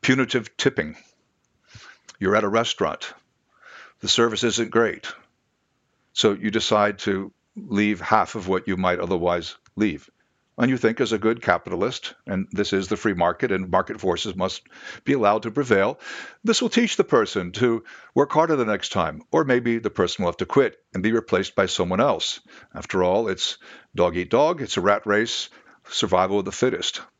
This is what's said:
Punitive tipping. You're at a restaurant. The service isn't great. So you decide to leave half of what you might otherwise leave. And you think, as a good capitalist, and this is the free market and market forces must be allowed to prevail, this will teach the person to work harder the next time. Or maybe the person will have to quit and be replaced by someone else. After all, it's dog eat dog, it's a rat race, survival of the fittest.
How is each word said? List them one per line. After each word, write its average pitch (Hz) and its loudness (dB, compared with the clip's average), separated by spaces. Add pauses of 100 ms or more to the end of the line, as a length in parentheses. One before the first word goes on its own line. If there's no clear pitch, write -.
Punitive 127 0
tipping. - -2 (1200)
You're 98 2
at 107 4
a 104 0
restaurant. 104 -2 (880)
The - -10
service 117 2
isn't 113 -2
great. 113 0 (1000)
So 107 2
you 104 -4
decide 104 2
to 95 -2 (240)
leave 104 0
half 104 0
of 92 -8
what 92 -2
you 95 -2
might 90 0
otherwise 87 -2 (200)
leave. 98 -2 (480)
And 123 2
you 131 0
think, 113 0
as 113 0
a 110 0
good 110 0
capitalist, 90 -2 (120)
and 95 -4
this 98 -2
is 95 0
the 107 -2
free 101 0
market 87 0
and 95 -2
market 95 0
forces 92 -2
must 95 -4 (420)
be 139 2
allowed 107 2
to 117 -6
prevail, 110 2 (460)
this 220 2
will 240 0
teach - 0
the 196 2
person 98 0
to 113 0 (300)
work 143 2
harder 160 2
the 123 0
next 104 -4
time. 78 -2
Or 156 2
maybe 123 2
the 107 -4
person 95 -2
will 87 2
have 85 -6
to 95 -4
quit 135 2 (140)
and 92 -4
be 107 2
replaced 107 0
by 98 2
someone 92 -2
else. 120 0 (340)
After 92 -2
all, 98 2
it's - -4 (380)
dog 87 2
eat 87 -4
dog, 156 2
it's 120 -6
a 92 -2
rat 101 2
race, 107 0 (400)
survival 92 0
of 98 -2
the 98 -8
fittest. - -2 (200)